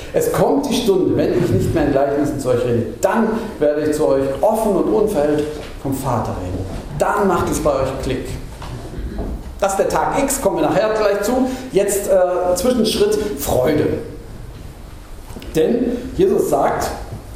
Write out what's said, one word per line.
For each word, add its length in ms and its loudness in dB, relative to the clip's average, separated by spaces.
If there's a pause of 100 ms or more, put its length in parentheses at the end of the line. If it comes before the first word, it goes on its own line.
(120)
„Es 200 2
kommt 360 2
die 60 0
Stunde, 420 2
wenn 160 2
ich 180 2
nicht 240 2
mehr 120 2
in 60 2
Gleichnissen 460 2
zu 120 0
euch 140 2
rede, 220 0 (140)
dann 280 2 (300)
werde 280 2
ich 100 0
zu 100 2
euch 180 2 (160)
offen 360 2
und 160 2
unverhüllt 520 2 (380)
vom 120 -4
Vater 380 -2 (100)
reden.“ 220 -4 (340)
Dann 280 2
macht 240 2
es 100 0
bei 100 2
euch 320 -2
Klick. 260 -4 (1300)
Das 140 0
ist 60 -2
der 100 2
Tag 340 0
X, 180 0
kommen 160 0
wir 60 0
nachher 320 2
gleich 280 2
zu. 260 2 (240)
Jetzt, 360 2
äh, 480 4
Zwischenschritt 600 2 (220)
Freude. 460 2 (1700)
Denn 440 0 (180)
Jesus 340 2
sagt, 400 0 (460)